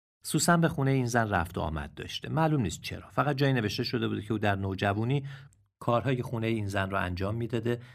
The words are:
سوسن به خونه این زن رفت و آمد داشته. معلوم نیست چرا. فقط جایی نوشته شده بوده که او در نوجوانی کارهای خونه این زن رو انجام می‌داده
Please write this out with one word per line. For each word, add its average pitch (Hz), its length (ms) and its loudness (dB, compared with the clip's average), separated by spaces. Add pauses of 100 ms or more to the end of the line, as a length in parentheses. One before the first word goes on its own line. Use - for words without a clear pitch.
(240)
سوسن 170 360 4
به 165 80 6
خونه 135 240 2
این 127 140 2
زن 113 220 2
رفت 90 300 0
و - 20 0
آمد 78 340 -4
داشته. - 340 -10
معلوم 151 320 2
نیست 87 200 -2
چرا. - 300 -12
فقط 135 260 0
جایی 139 160 2
نوشته 117 320 0
شده 113 240 -2
بوده 104 140 -4
که 104 100 -4
او 107 60 0
در 104 180 2
نوجوانی 104 680 0 (520)
کارهای 120 440 0
خونه 113 260 -4
این 110 180 0
زن 98 240 0
رو 98 60 0
انجام 95 380 -2
می‌داده 117 460 -2 (140)